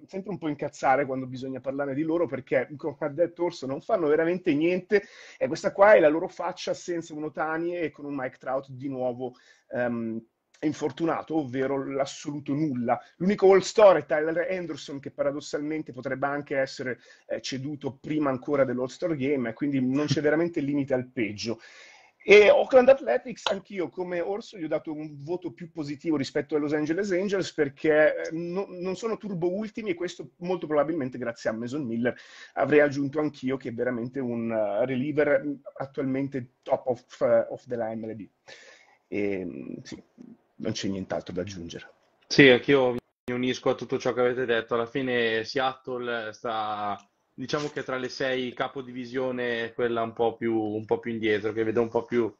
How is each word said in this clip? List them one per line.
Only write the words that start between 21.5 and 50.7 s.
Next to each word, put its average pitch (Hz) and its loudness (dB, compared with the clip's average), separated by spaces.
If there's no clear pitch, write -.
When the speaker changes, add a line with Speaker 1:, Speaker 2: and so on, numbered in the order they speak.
Speaker 1:
E 208 10
Oakland 254 6
Athletics, 262 2
anch'io 196 -4
come 180 -6
Orso, 202 -8
gli 160 -8
ho - -6
dato 156 -4
un 151 -10
voto 170 -8
più 165 -16
positivo 147 -4
rispetto 143 -4
ai 147 2
Los 147 -2
Angeles 165 -2
Angels, 185 -2
perché, 151 2
eh, 170 -6
no-, 175 -6
non 180 -6
sono 226 -4
turbo 180 -4
ultimi, 214 -6
e - 0
questo 175 -8
molto 175 -4
probabilmente 147 0
grazie 120 -4
a 113 0
Mason 123 -6
Miller. 117 0
Avrei 143 6
aggiunto 143 0
anch'io 135 -2
che 135 -6
è 117 -8
veramente 120 -4
un, 117 -4
eh, 110 0
reliever, 143 2
mm, 147 -4
attualmente 135 -4
top - 0
of, - -4
eh, 143 4
of - -10
the 123 -6
line 113 -4
M 110 -8
L 110 -8
B. 101 -14
E, 98 -2
mm, 69 -10
sì, - -16
non 110 -4
c'è 107 -6
nient'altro 92 -6
da 90 -4
aggiungere. 90 -10
Speaker 2:
Sì, 139 10
anch'io 127 6
mi 120 -4
unisco 127 -2
a 123 2
tutto 123 -4
ciò 127 -2
che 117 -2
avete 123 2
detto. 113 0
Alla 117 0
fine 117 0
Seattle 123 -4
sta, 107 -4
diciamo 147 -4
che 139 -8
tra 131 -4
le 127 -4
sei 127 -4
capodivisione 123 -4
è 110 -8
quella 117 0
un 113 -4
po' 113 0
più, 113 0
un 107 -2